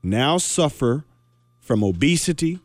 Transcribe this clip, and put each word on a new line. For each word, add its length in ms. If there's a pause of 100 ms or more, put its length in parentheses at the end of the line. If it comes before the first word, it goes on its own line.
now 360
suffer 640 (560)
from 240
obesity 800